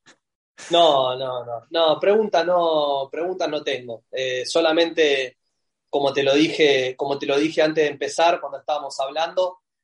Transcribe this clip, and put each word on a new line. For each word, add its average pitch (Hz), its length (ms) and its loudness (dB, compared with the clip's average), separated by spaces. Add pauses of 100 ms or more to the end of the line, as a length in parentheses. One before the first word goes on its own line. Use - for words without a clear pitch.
(720)
No, 143 460 4
no, 127 280 -8
no. 117 160 -10 (100)
No, 160 280 2
pregunta 202 440 2
no, 156 680 0
pregunta 175 360 -4
no 151 160 -6
tengo. 123 480 -8
Eh, 127 340 -4
solamente, 160 920 2 (520)
como 143 240 0
te 143 80 0
lo 135 140 4
dije, 139 600 2
como 143 220 -4
te 143 80 -8
lo 139 140 0
dije 156 240 0
antes 156 220 2
de 147 40 0
empezar, 147 500 0
cuando 139 200 -10
estábamos 147 400 -6
hablando, 170 600 -4 (220)